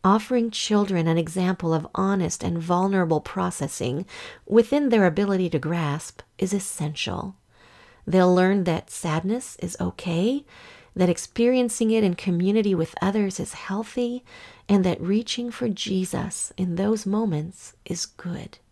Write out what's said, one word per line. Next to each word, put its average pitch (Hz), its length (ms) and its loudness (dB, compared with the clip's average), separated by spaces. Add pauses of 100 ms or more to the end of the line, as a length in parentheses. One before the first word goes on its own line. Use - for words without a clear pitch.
offering 220 480 2
children 202 560 0
an 165 120 4
example 175 540 0
of 160 220 0
honest 190 480 0
and 170 160 -2
vulnerable 175 640 2
processing 165 840 -4 (420)
within 262 420 4
their 214 180 6
ability 185 440 2
to 156 80 0
grasp 156 640 -4 (160)
is 190 140 -2
essential. 170 840 -6 (720)
They'll 180 280 6
learn 185 300 4
that 165 260 -2
sadness 180 720 -4
is 180 200 -8
okay, 180 640 -2 (520)
that 180 140 4
experiencing 240 800 2
it 220 120 4
in 185 120 2
community 196 600 2
with 165 260 -2
others 196 380 0
is - 140 -8
healthy, 240 720 -6 (440)
and 196 160 6
that 180 160 0
reaching 226 500 -2
for 240 180 -4
Jesus - 880 -4
in 180 200 -2
those 208 300 0
moments 190 680 -2 (100)
is - 220 -6
good. 175 520 -12 (140)